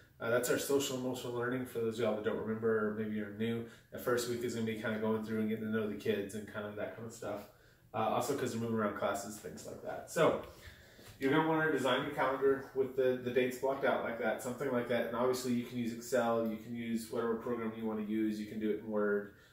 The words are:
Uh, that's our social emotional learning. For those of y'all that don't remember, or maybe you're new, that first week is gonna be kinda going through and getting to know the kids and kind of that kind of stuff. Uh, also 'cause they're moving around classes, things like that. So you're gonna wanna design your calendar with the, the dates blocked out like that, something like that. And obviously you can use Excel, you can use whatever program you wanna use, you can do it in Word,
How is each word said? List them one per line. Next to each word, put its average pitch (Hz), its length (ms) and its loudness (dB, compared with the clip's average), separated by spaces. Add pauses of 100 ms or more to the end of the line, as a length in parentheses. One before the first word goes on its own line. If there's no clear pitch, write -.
(200)
Uh, 117 80 -2
that's 123 220 4
our 143 80 2
social 139 400 0
emotional 127 340 -4
learning. 120 320 -2
For - 140 -8
those 113 200 0
of 117 60 2
y'all 107 120 2
that 107 80 -4
don't 107 140 0
remember, 110 520 2
or 104 40 -2
maybe 107 220 -2
you're 104 140 -4
new, 113 340 -2 (260)
that - 120 -10
first 120 260 2
week 120 160 -2
is 110 100 -2
gonna 113 120 -2
be 110 80 0
kinda 107 240 -2
going 110 260 0
through 110 160 -2
and 107 80 0
getting 113 160 -2
to 110 60 -2
know 107 180 0
the 98 80 -4
kids 101 380 -2
and 104 120 -8
kind 104 200 -6
of 104 100 -8
that 92 180 -4
kind 113 120 -10
of 110 80 -12
stuff. - 320 -6 (480)
Uh, 110 160 2
also - 260 2
'cause 113 160 -2
they're 113 80 -2
moving 113 160 0
around 104 220 2
classes, 104 400 -2
things - 280 -12
like - 160 -12
that. - 280 -8
So 156 320 6 (760)
you're 135 120 4
gonna 160 180 6
wanna 156 240 4
design 131 320 2
your 147 100 -4
calendar 135 600 2
with 131 200 0
the, 127 300 4
the 120 60 -2
dates 127 260 2
blocked 135 300 0
out 120 180 2
like 117 140 -4
that, 117 240 0
something 127 280 -4
like 120 180 0
that. 117 180 2
And 117 100 -4
obviously 123 380 2
you 120 100 0
can 123 140 -8
use 113 160 -2
Excel, 117 520 2
you 107 120 -4
can 120 160 -10
use 117 360 -4
whatever 117 260 0
program 113 380 -2
you 113 120 -4
wanna 107 160 -2
use, 107 360 0
you 104 80 -6
can 107 140 -8
do 107 100 2
it 104 100 0
in 110 100 -8
Word, 104 420 2 (200)